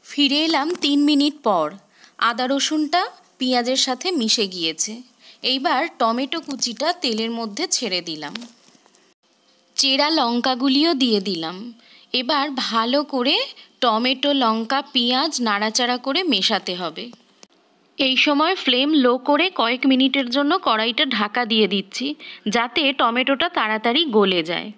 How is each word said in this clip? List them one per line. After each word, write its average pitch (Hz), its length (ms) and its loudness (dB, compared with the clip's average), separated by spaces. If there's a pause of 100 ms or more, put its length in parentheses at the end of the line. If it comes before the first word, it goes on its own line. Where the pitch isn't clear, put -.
ফিরে 285 320 0 (100)
এলাম 311 200 0 (160)
তিন 285 140 4 (100)
মিনিট 294 260 4 (120)
পর। 175 200 2 (520)
আদা 233 280 0
রসুনটা 302 560 0 (360)
পেঁয়াজের 254 480 0
সাথে 262 220 -4 (120)
মিশে 220 340 0
গিয়েছে। 165 380 -4 (500)
এইবার 262 380 0 (180)
টমেটো 254 420 -2
কুচিটা 269 480 -6 (140)
তেলের 226 280 -2
মধ্যে 226 340 -6 (120)
ছেড়ে 185 320 -4
দিলাম, 151 260 -10 (1400)
চেরা 277 340 2
লঙ্কাগুলিও 262 840 2 (100)
দিয়ে 220 180 2
দিলাম। 175 360 -4 (640)
এবার 277 260 0 (220)
ভালো 233 360 0
করে 277 320 0 (440)
টমেটো, 254 500 2 (120)
লঙ্কা, 226 380 0 (120)
পেঁয়াজ 254 400 0 (100)
নাড়াচাড়া 220 540 0 (100)
করে 277 140 0 (120)
মেশাতে 190 420 -2
হবে। 170 300 -8 (960)
এই 262 180 2
সময় 302 380 2 (100)
ফ্লেম 254 240 2 (160)
লো 247 80 6 (160)
করে 294 180 4 (140)
কয়েক 233 260 0
মিনিটের 269 440 4
জন্য 285 220 0 (140)
কড়াইটা 226 380 2 (140)
ঢাকা 208 260 -2
দিয়ে 214 240 2
দিচ্ছি 208 380 -4 (480)
যাতে 240 280 0 (180)
টমেটোটা 254 480 0
তাড়াতাড়ি 233 540 0 (140)
গলে 190 260 4
যায়। 165 360 -6